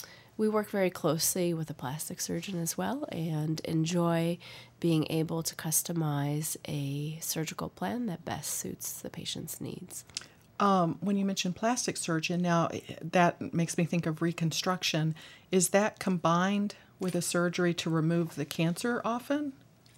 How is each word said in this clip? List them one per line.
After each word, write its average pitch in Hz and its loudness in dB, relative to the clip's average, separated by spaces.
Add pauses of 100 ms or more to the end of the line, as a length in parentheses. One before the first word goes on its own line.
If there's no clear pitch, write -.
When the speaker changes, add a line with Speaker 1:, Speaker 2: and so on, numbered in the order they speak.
(380)
Speaker 1:
we 214 2
work 214 0
very 190 4
closely 175 0
with 160 -4
a - -8
plastic 156 -8
surgeon 170 -4
as 165 -4
well 220 -2
and 160 -2
enjoy 170 2 (420)
being 160 4
able 165 0
to - -6
customize 151 0 (100)
a 147 -4
surgical 160 -4
plan 214 -4
that 180 -6
best - -6
suits - -8
the - -10
patient's - -10
needs. - -10 (560)
Speaker 2:
Um, 185 6
when 202 0
you 196 2
mentioned 190 0
plastic - 0
surgeon, 170 0
now, 170 4
eh, - -4 (200)
that - 4
makes 165 0
me 175 4
think 170 0
of 160 0
reconstruction. 165 0 (380)
Is 185 4
that 208 2
combined 190 2 (240)
with 180 0
a 175 0
surgery 175 2
to - -2
remove 165 2
the 143 -2
cancer 175 -2
often? 269 -2 (440)